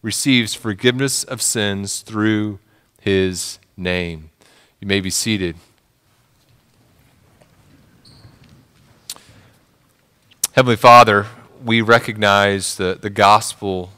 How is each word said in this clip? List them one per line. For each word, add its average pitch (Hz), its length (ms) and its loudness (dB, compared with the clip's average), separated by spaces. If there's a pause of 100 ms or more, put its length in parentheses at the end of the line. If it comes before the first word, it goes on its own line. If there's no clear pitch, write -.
receives 117 500 -2
forgiveness 123 680 -2
of 123 180 -12
sins 101 600 -4
through 107 580 -2 (420)
his 95 560 -2 (180)
name. 87 540 -8 (500)
You 101 80 -14
may 98 120 0
be 92 100 -6
seated. 92 460 -4 (4000)
Heavenly 123 240 2
Father, 110 500 6 (380)
we 113 180 0
recognize 104 920 0
the, 92 260 -4
the 107 80 -8
gospel 101 880 0